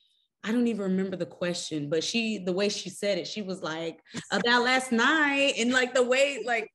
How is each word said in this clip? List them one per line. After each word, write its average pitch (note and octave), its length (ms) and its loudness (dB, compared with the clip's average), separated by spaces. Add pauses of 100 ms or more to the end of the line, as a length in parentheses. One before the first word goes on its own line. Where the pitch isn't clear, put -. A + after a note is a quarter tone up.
(440)
I G#3+ 80 -4
don't A#3+ 160 2
even G3+ 160 -2
remember F#3 340 0
the E3 80 -4
question, E3+ 640 -6
but D#3+ 140 0
she, A3 360 -2
the F3+ 140 -4
way G3+ 160 0
she - 200 -8
said G3+ 280 -2
it, D3+ 100 -6
she G#3+ 140 -8
was F#3 200 -8
like, E3 380 -6 (320)
"About A#3+ 320 4
last B3+ 280 2
night." C#4 680 4
And, A#3+ 140 2
like, B3+ 200 2
the B3+ 100 4
way, B3+ 420 2
like, A#3 300 -2